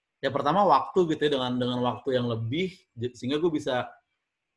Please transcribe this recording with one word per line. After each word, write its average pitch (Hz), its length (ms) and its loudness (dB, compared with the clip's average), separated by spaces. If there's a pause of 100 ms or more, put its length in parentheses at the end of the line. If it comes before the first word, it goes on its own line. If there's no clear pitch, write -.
(200)
ya 135 80 -2
pertama 147 380 2
waktu 160 500 4
gitu - 80 -6
ya, 147 160 0
dengan, 127 160 -2
dengan 123 240 -2
waktu 123 400 -2
yang 120 80 0
lebih, 120 480 -4 (160)
j-, 123 240 -6
sehingga 135 240 -2
gue 170 140 2
bisa 127 340 -2 (680)